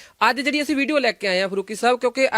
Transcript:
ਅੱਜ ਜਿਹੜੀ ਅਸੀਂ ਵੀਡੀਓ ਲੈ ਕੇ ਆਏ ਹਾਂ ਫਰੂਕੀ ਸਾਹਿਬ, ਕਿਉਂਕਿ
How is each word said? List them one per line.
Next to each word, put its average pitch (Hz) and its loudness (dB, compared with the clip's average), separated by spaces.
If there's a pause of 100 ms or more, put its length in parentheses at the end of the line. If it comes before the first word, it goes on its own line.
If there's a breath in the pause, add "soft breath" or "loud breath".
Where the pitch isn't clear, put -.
(300 loud breath)
ਅੱਜ 254 -2
ਜਿਹੜੀ 294 0
ਅਸੀਂ 285 -2
ਵੀਡੀਓ 277 0
ਲੈ 240 2
ਕੇ - -6
ਆਏ 185 0
ਹਾਂ 196 -2
ਫਰੂਕੀ 196 -6
ਸਾਹਿਬ, 247 0
ਕਿਉਂਕਿ 254 0